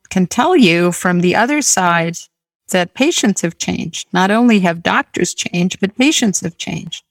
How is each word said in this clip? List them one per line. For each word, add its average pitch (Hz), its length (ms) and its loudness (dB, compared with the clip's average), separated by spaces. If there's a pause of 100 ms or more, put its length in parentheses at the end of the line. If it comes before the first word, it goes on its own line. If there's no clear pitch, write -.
can 185 160 0
tell 330 300 0
you 175 360 4
from 175 300 0
the 180 140 2
other 262 260 2
side 170 560 0 (540)
that 180 240 0
patients 262 460 0
have 165 160 -4
changed. - 560 -8
Not 185 180 2
only 226 300 4
have 170 200 0
doctors - 520 -2
changed, - 460 -4
but 196 180 -4
patients 254 440 0
have 170 160 -8
changed. - 540 -12